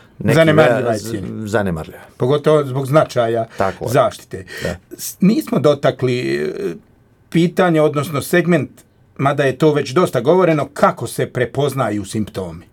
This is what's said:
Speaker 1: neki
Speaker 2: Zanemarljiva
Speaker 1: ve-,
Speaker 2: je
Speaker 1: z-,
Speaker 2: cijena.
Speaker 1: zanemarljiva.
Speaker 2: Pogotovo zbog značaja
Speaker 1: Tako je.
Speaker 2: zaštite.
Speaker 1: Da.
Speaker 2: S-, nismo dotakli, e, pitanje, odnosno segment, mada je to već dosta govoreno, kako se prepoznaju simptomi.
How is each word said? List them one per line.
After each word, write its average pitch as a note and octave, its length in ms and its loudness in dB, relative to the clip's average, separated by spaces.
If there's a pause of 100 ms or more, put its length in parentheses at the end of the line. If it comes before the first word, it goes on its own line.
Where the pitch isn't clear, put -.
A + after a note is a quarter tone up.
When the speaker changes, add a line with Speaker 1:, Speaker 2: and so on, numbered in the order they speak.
(200)
Speaker 1:
neki G#2+ 160 2
Speaker 2:
Zanemarljiva D3+ 460 4
Speaker 1:
ve-, A#2 120 0
Speaker 2:
je A2 60 -4
Speaker 1:
z-, A2 120 -10
Speaker 2:
cijena. A2 360 -8
Speaker 1:
zanemarljiva. F#2+ 520 -4 (180)
Speaker 2:
Pogotovo D3 480 2
zbog C3 200 -4
značaja B2 600 2 (120)
Speaker 1:
Tako F#2+ 280 -2
je. G#2+ 60 -4
Speaker 2:
zaštite. A#2 540 -2 (180)
Speaker 1:
Da. F2 120 -4 (160)
Speaker 2:
S-, - 300 -12
nismo A3+ 380 0
dotakli, B2+ 760 0
e, D#2 380 -6 (560)
pitanje, E3 520 2
odnosno C#3+ 400 -2
segment, E3+ 480 0 (480)
mada C#3+ 260 0
je C3 140 0
to D#3 160 4
već C#3 180 -2
dosta D#3 300 0
govoreno, D#3+ 460 2
kako - 400 0
se C3 200 -4
prepoznaju B2 800 -2
simptomi. F#2 680 -8